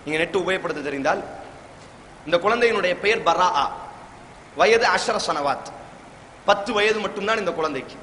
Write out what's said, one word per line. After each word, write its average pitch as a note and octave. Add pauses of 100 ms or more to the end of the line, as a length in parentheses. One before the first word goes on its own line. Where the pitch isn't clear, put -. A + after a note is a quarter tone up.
நீங்க D3+
நெட் E3+
உபயோகப்படுத்த F3
தெரிந்தால், D3 (1040)
இந்த D#3+
குழந்தையினுடைய G#3 (100)
பெயர் G#3
பராஆ, E3 (920)
வயது A3 (100)
அஷர G#3+ (100)
சனவாத், C#3+ (720)
பத்து G3+
வயது G#3+
மட்டும்தான் G3+
இந்த E3+
குழந்தைக்கு. D3